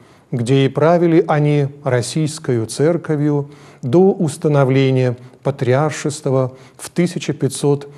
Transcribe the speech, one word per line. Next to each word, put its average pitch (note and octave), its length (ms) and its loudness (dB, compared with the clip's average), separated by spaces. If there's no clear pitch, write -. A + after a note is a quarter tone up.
где C3+ 320 2
и C3 40 0
правили E3 600 2
они D3 400 2
российскою B2+ 840 -2
церковью D3 840 -2
до F3 300 4
установления C3+ 1040 2
патриаршества C#3 1120 -2
в - 140 -14
тысяча F3 420 -4
пятьсот C#3+ 640 -2